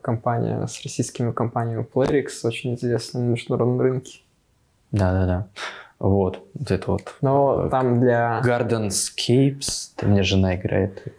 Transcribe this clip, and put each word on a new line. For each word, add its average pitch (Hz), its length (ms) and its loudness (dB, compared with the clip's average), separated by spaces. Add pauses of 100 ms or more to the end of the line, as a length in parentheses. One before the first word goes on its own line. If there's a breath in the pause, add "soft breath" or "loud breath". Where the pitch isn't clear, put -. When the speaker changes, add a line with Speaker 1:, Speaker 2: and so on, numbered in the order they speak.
Speaker 1:
компания 113 640 -2
с - 160 -12
российскими 120 500 -4
компаниями 117 600 -4
Playrix, 135 340 2 (180)
очень 120 300 -4
известная 120 480 -4
на 120 80 0
международном 123 500 0
рынке. 131 380 -2 (760)
Speaker 2:
Да, 95 180 2
да, 92 140 2
да. 92 220 0 (520 loud breath)
Вот, 95 540 2
вот - 180 -6
это 92 200 0
вот. - 300 -4
Speaker 1:
Но 135 440 2
Speaker 2:
Э, - 40 -2
Speaker 1:
там 127 300 2
для 117 460 2
Speaker 2:
Gardenscapes, 120 1500 0
там 101 120 0
у 101 40 6
меня 98 100 4
жена 95 320 2
играет. 98 480 -2 (160)